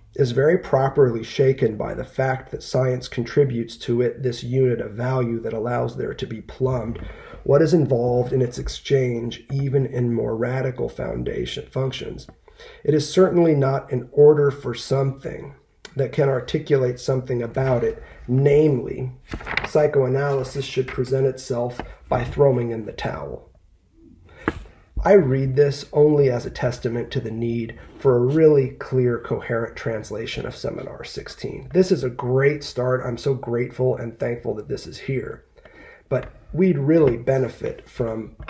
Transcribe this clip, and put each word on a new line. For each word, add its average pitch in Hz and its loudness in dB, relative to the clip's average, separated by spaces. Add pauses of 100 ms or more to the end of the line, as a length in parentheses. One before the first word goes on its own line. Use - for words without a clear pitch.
(140)
is 127 0
very 147 4
properly 131 2
shaken 131 2
by 107 -6
the 117 -6
fact 131 -4
that - -8
science 127 -2
contributes 120 0
to 117 0
it 120 -2
this 127 -4
unit 123 2
of 107 -8
value 120 -2
that 113 -6
allows 123 -4
there - -6
to - -8
be 113 -10
plumbed 123 -4 (460)
what 143 6
is 151 2
involved 123 2
in 131 2
its 123 -2
exchange, 123 -2
even 135 0
in 123 0
more 113 0
radical 123 -2
foundation - -6
functions, - -6 (560)
it 147 2
is 147 0
certainly 170 4
not 135 0
an 127 -4
order 147 8
for 120 -6
something - -4 (400)
that 127 0
can 139 2
articulate 131 0
something 127 -2
about 120 0
it. 110 -2 (240)
Namely, 139 2 (560)
psychoanalysis 139 0
should 127 -2
present 135 0
itself 123 -4 (280)
by 123 0
throwing 123 2
in 113 -6
the - -10
towel. - -8 (1500)
I 185 6
read 135 4
this 143 2
only 147 6
as 120 -2
a - -10
testament 120 -4
to 131 -2
the 113 -6
need 117 -4 (180)
for 127 4
a 127 2
really 147 6
clear, 123 0
coherent 113 -4
translation 113 -8
of 123 -10
Seminar - -10
sixteen. - -12
This 185 4
is 135 0
a 127 -2
great 135 0
start. 127 -2
I'm 120 -6
so 139 -2
grateful 123 -2
and 117 -8
thankful 120 -4
that 107 -10
this - -8
is - -14
here. - -8 (640)
But - -4 (220)
we'd 170 2
really 139 4
benefit 123 -4
from 113 -6 (140)